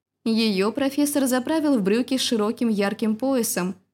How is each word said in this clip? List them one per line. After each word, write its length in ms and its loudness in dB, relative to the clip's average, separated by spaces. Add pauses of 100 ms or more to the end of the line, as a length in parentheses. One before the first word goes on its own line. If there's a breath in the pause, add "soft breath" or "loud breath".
(240)
Её 480 2
профессор 560 0
заправил 500 0
в 40 0
брюки 360 0
с 40 -2
широким 480 0
ярким 480 0
поясом, 560 -2 (200)